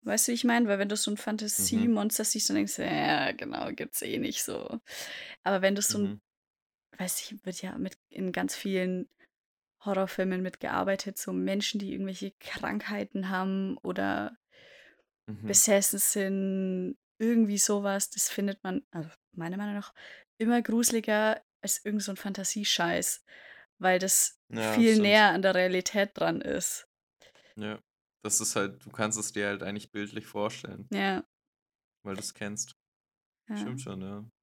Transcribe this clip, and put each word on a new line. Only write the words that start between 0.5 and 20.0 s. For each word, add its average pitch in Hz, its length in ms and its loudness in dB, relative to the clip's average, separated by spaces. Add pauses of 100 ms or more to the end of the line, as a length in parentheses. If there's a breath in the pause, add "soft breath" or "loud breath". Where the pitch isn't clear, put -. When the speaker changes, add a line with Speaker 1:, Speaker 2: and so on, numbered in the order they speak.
Speaker 1:
Weil 202 120 2
wenn 202 100 0
du 208 80 -2
so - 140 -2
'n 208 60 -4 (400)
Speaker 2:
Mhm. 202 60 0 (240)
Speaker 1:
Fantasiemonster 214 380 2
siehst, - 240 0
dann - 80 2
denkst 202 200 0
du: - 80 -4
„Ja, - 480 2
genau, - 400 -6
gibt's - 280 -6
eh - 180 -4
nicht - 240 -2
so.“ - 360 -6 (640 loud breath)
Aber 190 180 2
wenn 196 140 4
du 202 60 -2
so 208 180 0
'n, 208 60 2
Speaker 2:
Mhm. 208 140 -6 (760)
Speaker 1:
weiß - 240 -4
ich, - 240 -14
wird 185 180 -6
ja 185 140 -8
mit, 190 200 -6 (120)
in 185 240 -4
ganz 185 220 -4
vielen 185 540 -2 (760 soft breath)
Horrorfilmen 190 580 0
mitgearbeitet, 190 760 -2
so 190 140 -6
Menschen, 196 460 -2
die 196 140 -6
irgendwelche 190 480 -8
Krankheiten 202 880 -6
haben 190 540 -2
oder - 540 -2 (920 loud breath)
Speaker 2:
Mhm. 107 200 -10
Speaker 1:
besessen 101 520 4
sind, 190 1000 0 (220)
irgendwie 220 380 4
sowas, 202 520 0
das - 200 -2
findet 196 340 -4
man, 185 280 -4
also 160 180 -8 (260)
meiner 175 220 -6
Meinung 208 180 -4
nach, - 180 -8 (440 loud breath)